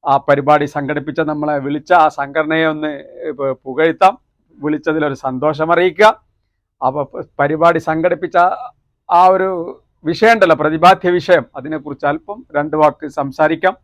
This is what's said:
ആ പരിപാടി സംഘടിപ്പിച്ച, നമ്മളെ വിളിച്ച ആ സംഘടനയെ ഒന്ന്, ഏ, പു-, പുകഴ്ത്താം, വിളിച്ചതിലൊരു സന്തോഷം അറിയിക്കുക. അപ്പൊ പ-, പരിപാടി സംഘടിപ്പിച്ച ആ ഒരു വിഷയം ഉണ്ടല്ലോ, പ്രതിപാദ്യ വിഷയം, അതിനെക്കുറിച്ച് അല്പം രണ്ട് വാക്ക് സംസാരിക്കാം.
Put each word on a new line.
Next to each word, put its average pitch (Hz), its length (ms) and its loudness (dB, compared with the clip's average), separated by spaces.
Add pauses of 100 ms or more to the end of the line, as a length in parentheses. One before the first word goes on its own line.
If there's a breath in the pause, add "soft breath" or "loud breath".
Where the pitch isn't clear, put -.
(100)
ആ 135 40 4 (140)
പരിപാടി 147 460 0
സംഘടിപ്പിച്ച, 147 460 -6 (100)
നമ്മളെ 151 240 -4 (120)
വിളിച്ച 147 260 -6
ആ 160 160 6 (100)
സംഘടനയെ 156 540 -2
ഒന്ന്, 151 180 -6 (340)
ഏ, 156 140 -8
പു-, 135 160 -4 (100)
പുകഴ്ത്താം, 160 500 2 (500)
വിളിച്ചതിലൊരു 151 580 -2
സന്തോഷം 147 520 -2
അറിയിക്കുക. 180 340 4 (800)
അപ്പൊ 135 160 -2 (100)
പ-, - 120 -12 (160)
പരിപാടി 156 480 2
സംഘടിപ്പിച്ച 170 480 -2 (720)
ആ 175 120 4 (140)
ഒരു 190 140 0 (560)
വിഷയം 175 300 2
ഉണ്ടല്ലോ, 180 280 4
പ്രതിപാദ്യ 170 560 2
വിഷയം, 156 280 2 (100)
അതിനെക്കുറിച്ച് 147 560 -10
അല്പം 202 280 -10 (160)
രണ്ട് 151 260 -4
വാക്ക് 147 260 0 (120)
സംസാരിക്കാം. 160 640 -2